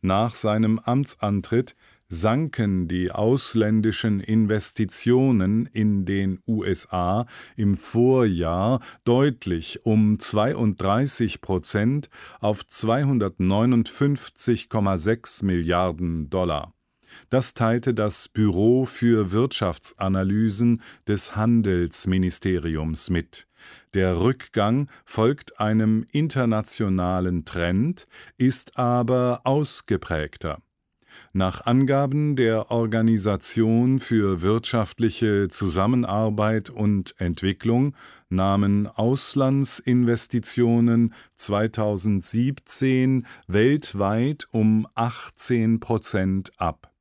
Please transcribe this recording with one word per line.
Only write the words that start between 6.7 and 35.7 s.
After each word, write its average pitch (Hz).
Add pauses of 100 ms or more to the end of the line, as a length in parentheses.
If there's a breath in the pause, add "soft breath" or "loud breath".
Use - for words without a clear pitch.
A 92 (300 loud breath)
im 101
Vorjahr 113 (240 loud breath)
deutlich 120
um 107
zweiunddreißig 107
Prozent 107 (300 loud breath)
auf 104
zweihundertneunundfünfzig 117
Komma 101
sechs 107
Milliarden 87
Dollar. 85 (540 loud breath)
Das 127
teilte 117
das 107
Büro 107
für 113
Wirtschaftsanalysen 104 (240 loud breath)
des 104
Handelsministeriums 90
mit. - (480 loud breath)
Der 92
Rückgang 120 (140 loud breath)
folgt -
einem 110
internationalen 95
Trend, 92 (280 loud breath)
ist -
aber 123
ausgeprägter. 90 (720 loud breath)
Nach 92
Angaben 139
der 113
Organisation 113
für 101
wirtschaftliche 107
Zusammenarbeit 107